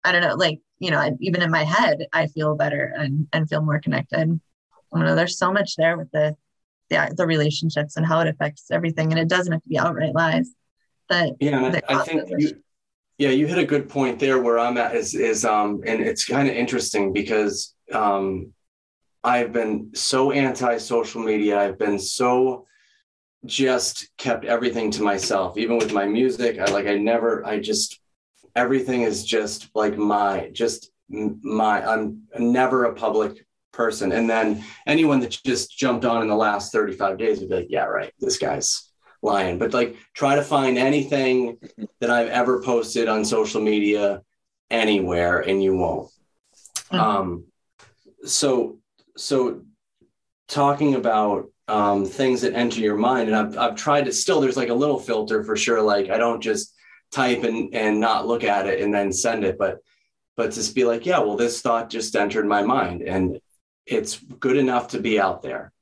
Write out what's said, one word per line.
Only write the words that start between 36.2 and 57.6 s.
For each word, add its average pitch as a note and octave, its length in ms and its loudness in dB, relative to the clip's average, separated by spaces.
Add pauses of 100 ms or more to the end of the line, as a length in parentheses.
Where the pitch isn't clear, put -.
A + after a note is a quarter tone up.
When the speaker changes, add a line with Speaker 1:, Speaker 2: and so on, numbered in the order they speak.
Speaker 2:
in A2 40 0
the G#2 80 2
last G#2 360 0
thirty-five G2 480 -2
days A2 200 0
would - 100 -10
be F#2 80 0
like, F2 120 -4
"Yeah, - 160 -2
right. - 340 -6
This - 200 -2
guy's - 500 -4 (320)
lying." F#2+ 380 0
But, A2+ 120 -2
like, A#2+ 260 0 (180)
try C#3 200 2
to D3 60 4
find C3+ 380 2
anything C3 800 2 (400)
that A#2+ 100 0
I've A#2 200 2
ever B2 340 2
posted A#2 440 0
on G#2+ 160 0
social G#2+ 380 0
media G#2 600 2 (480)
anywhere, F2+ 680 2
and F#2+ 200 0
you F#2+ 160 2
won't. F2 320 -2 (800)
Speaker 1:
Mm-hmm. F#3 80 0
Speaker 2:
Um, F#2+ 440 0 (840)
so, - 540 0 (380)
so C3 440 0 (840)
talking C#3+ 480 2
about, G#2+ 540 0 (180)
um, G#2 380 2
things B2 360 0
that B2 120 0
enter A2+ 280 -2
your G#2 160 0
mind, A#2 320 2
and A2 80 2
I've, G#2 200 -2
I've A#2 180 0
tried C#3+ 300 2
to - 60 -4
still, E3 300 0
there's, C3 160 2
like, A#2+ 120 -2
a A#2 40 0
little C3+ 260 2
filter G#2+ 440 -2
for G#2+ 120 -2
sure. A2+ 260 2
Like, G2+ 280 2
I G#2 80 0
don't A2+ 240 0
just A2 320 -4 (380)
type B2 320 0
and, A2+ 320 -2